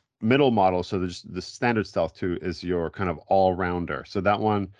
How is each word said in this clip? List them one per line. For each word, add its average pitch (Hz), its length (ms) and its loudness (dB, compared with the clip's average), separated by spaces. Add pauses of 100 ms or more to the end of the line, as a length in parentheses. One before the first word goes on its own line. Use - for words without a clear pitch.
(220)
middle 131 280 4
model, 92 320 4
so 95 160 -4
the, 90 100 -2
just - 240 -12
the 90 100 -8
standard 117 440 -2
Stealth 82 280 -2
two 90 260 -4
is 87 220 -6
your 87 280 -2
kind 95 200 -4
of 78 80 -4 (100)
all-rounder. 90 800 0
So - 160 -6
that 101 180 2
one 101 400 0